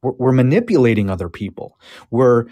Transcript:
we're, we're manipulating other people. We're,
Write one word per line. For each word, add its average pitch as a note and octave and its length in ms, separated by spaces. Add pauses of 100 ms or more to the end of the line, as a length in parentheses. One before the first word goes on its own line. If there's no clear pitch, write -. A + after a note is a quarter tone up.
we're, C3 120
we're B2+ 180
manipulating B2+ 800
other F2+ 200
people. - 500 (320)
We're, A#2+ 400